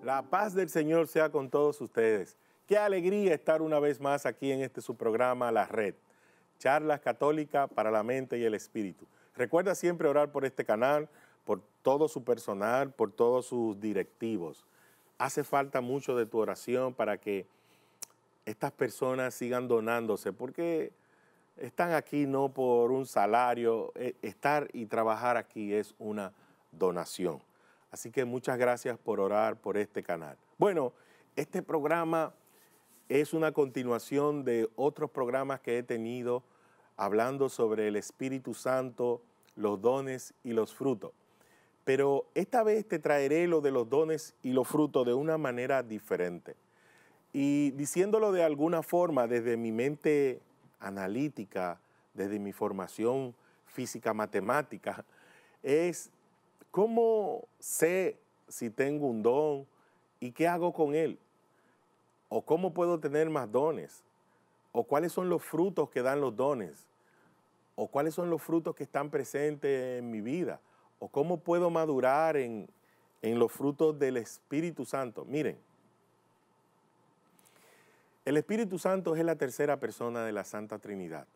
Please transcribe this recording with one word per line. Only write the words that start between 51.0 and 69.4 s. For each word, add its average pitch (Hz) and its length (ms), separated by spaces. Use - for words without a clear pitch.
desde 101 260
mi 101 140
formación 110 840
física 117 480
matemática, 107 880
es 160 480
cómo 226 720
sé 175 580
si - 220
tengo 143 380
un 113 140
don 139 460
y 123 100
qué 160 160
hago 175 240
con 151 240
él, 156 240
o 107 140
cómo 170 300
puedo 175 260
tener 156 300
más 131 220
dones, 127 540
o 117 140
cuáles 165 260
son 185 160
los 170 160
frutos 165 460
que 127 120
dan 135 200
los 127 120
dones, 113 540
o 107 120
cuáles 151 260
son 175 160
los 160 120
frutos 165 320
que - 100
están 143 260
presentes 139 920